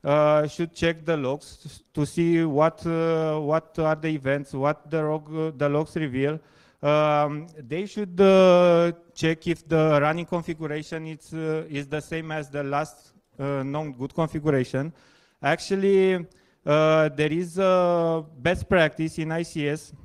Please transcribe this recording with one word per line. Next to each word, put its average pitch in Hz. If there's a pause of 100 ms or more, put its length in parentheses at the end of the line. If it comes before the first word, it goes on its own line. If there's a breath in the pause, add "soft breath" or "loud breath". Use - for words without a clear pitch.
uh, 151
should 165
check 165
the 160
logs 143 (100)
to 147
see 170
what, 160
uh, 160
what 156
are 156
the 156
events, 143
what 147
the 156
log, 151
uh, 160
the 143
logs 151
reveal. 147 (420 soft breath)
Um, 151 (100)
they 156
should, 190
uh, 180 (220)
check 160
if 165
the 156
running 160
configuration 160
is, 156
uh, 160
is 143
the 147
same 160
as 151
the 143
last, 143 (240)
uh, 139
known 143
good 127
configuration. 151 (500 soft breath)
Actually, 190 (400 soft breath)
uh, 156
there 147
is 170
a 175 (140)
best 165
practice 160
in 160
I 170
C 156
S 151 (100)